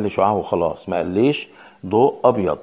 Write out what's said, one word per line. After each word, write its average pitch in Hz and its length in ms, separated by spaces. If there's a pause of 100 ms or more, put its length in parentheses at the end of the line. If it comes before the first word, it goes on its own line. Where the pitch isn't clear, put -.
لي 104 60
شعاع 98 240
وخلاص، 85 560
ما 90 80
قاليش 95 520 (380)
ضوء 113 280 (100)
أبيض، 101 380